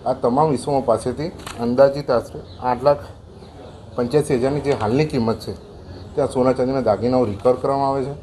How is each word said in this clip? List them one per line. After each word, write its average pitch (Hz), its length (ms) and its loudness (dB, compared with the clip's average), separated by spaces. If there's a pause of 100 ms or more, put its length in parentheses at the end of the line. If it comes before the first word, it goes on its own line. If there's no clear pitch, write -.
આ 127 80 0
તમામ 135 400 2
ઈસમો 135 280 0
પાસેથી 123 480 -2 (320)
અંદાજિત 139 500 4
આશરે 120 300 0 (220)
આઠ 123 220 -2
લાખ 143 120 6 (960)
પંચ્યાસી 143 400 0
હજારની 135 260 0
જે 139 120 0
હાલની 120 340 2
કિંમત 113 340 0
છે 104 120 -10 (640)
ત્યાં 135 140 0
સોના 127 240 2
ચાંદીના 131 280 0
દાગીનાઓ 117 440 2
રિકવર 107 300 2
કરવામાં 139 340 0
આવે 135 160 -2
છે. 139 60 -6 (120)